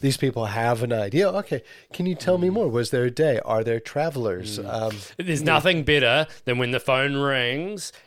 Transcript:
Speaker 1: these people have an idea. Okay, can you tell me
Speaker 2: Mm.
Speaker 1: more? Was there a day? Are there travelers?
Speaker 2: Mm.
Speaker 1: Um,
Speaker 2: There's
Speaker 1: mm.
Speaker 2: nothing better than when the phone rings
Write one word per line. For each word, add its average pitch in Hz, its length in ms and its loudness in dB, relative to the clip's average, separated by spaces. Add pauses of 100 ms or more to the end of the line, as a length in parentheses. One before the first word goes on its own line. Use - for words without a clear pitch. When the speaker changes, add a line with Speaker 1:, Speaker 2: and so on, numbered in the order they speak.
Speaker 1:
these 135 160 0
people 120 300 -2
have 113 360 0
an 120 100 -2
idea. 113 380 2
Okay, 185 320 -4 (300)
can 180 140 -4
you 185 80 -2
tell 180 240 2
me 175 100 2
Speaker 2:
Mm. 185 60 2
Speaker 1:
more? 208 140 0
Was 120 220 0
there 123 140 2
a 123 60 0
day? 139 340 2
Are 113 180 0
there 113 160 0
travelers? 110 800 -4
Speaker 2:
Mm. 101 160 -8
Speaker 1:
Um, 110 220 -2 (200)
Speaker 2:
There's 165 260 -2
Speaker 1:
mm. 151 40 -2
Speaker 2:
nothing 160 380 2
better 143 420 4 (180)
than 123 140 0
when 123 140 0
the 127 80 -2
phone 135 340 2
rings 139 760 -2 (140)